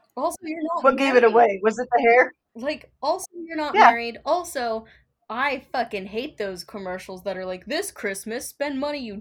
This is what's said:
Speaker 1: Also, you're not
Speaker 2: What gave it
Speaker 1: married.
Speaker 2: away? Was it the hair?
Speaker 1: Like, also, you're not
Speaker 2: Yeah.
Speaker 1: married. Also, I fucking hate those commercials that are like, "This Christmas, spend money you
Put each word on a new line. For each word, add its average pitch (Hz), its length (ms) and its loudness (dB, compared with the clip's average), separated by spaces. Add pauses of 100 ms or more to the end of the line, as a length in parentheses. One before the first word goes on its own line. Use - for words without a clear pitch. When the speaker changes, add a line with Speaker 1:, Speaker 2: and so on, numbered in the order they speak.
(180)
Speaker 1:
Also, 311 260 -4
you're 320 200 -8
not 330 200 -4
Speaker 2:
What 262 140 4
gave 269 180 2
it 247 60 8
Speaker 1:
married. 226 120 6
Speaker 2:
away? 220 300 4
Was 220 160 0
it 247 120 -4
the 240 100 4
hair? 233 320 6 (220)
Speaker 1:
Like, 262 360 -8 (100)
also, 349 320 -4
you're 330 240 -12
not 294 180 -4
Speaker 2:
Yeah. 403 60 8
Speaker 1:
married. 233 440 6
Also, 254 600 -2 (440)
I 262 300 -2 (120)
fucking 233 360 -4
hate 226 300 -8
those 190 260 -6
commercials 185 600 -12
that 190 140 -6
are 185 80 -10
like, 185 200 -10
"This 320 260 -6
Christmas, 214 560 -8
spend 277 320 -6
money 294 200 -4
you 220 220 -10